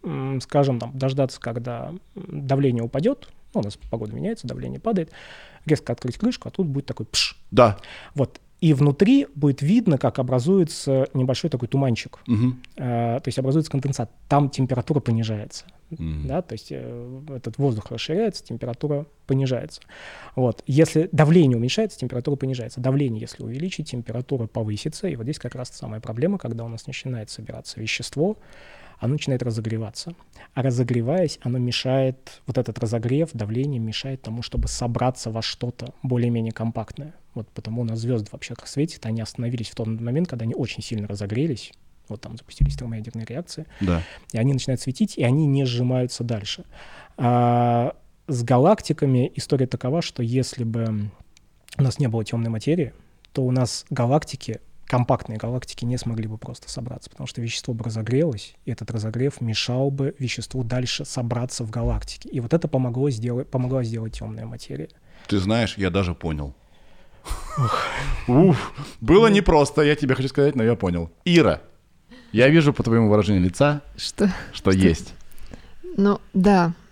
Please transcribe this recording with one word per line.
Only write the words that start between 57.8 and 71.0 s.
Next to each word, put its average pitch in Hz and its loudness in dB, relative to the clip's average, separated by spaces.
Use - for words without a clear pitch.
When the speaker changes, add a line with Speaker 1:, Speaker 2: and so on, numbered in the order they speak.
Speaker 1:
разогрелось, 113 0
и 131 -6
этот - -8
разогрев 113 -2
мешал 123 0
бы 139 -2
веществу 123 -4
дальше 127 -2
собраться 120 -4
в 110 -6
галактике. - -4
И 143 -4
вот 120 0
это 170 2
помогло 131 0
сдела-, 120 -4
помогла 127 -2
сделать 113 -6
тёмная 110 -10
материя. 135 -12
Speaker 2:
Ты 104 2
знаешь, 107 2
я 95 0
даже 90 0
понял. 73 -4
Speaker 1:
Ух. - 0
Speaker 2:
Уф. 143 6
Было 185 8
Speaker 1:
Ну. 202 6
Speaker 2:
непросто, 151 4
я 147 4
тебе 131 0
хочу 127 -2
сказать, 143 2
но 117 2
я 113 4
понял. 87 -2